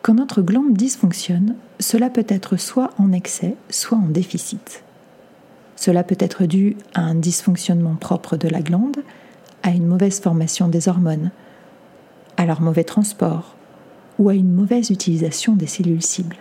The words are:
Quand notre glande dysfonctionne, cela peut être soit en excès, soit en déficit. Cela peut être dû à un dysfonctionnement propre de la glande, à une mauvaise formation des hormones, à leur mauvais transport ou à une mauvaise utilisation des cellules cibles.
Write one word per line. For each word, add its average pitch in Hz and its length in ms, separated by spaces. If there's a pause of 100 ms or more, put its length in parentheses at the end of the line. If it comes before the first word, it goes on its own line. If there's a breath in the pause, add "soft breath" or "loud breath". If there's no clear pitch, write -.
Quand 220 140
notre 254 260
glande 233 320
dysfonctionne, 202 800 (240)
cela 240 300
peut 233 180
être 190 300
soit - 400
en 196 160
excès, 180 420 (140)
soit - 280
en 190 120
déficit. - 760 (920)
Cela 175 260
peut 180 160
être 196 240
dû 190 320 (180)
à - 60
un 165 160
dysfonctionnement 170 800
propre - 400
de 160 140
la 156 100
glande, 185 380 (680 loud breath)
à 180 60
une 175 180
mauvaise 196 320
formation 165 480
des 170 220
hormones, 170 420 (1040 loud breath)
à 175 100
leur 160 140
mauvais 165 240
transport 165 720 (640)
ou 202 80
à 196 60
une 185 200
mauvaise 208 360
utilisation 170 640
des 175 140
cellules 165 360
cibles. 170 380